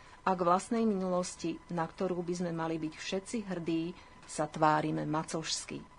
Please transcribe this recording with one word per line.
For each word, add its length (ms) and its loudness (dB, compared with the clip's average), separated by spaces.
a 80 4
k 80 0
vlastnej 480 4
minulosti, 800 0
na 160 0
ktorú 400 -2
by 80 -2
sme 240 -2
mali 240 -2
byť 160 -4
všetci 480 -6
hrdí, 480 -2
sa 240 -4
tvárime 560 4
macožsky. 800 -4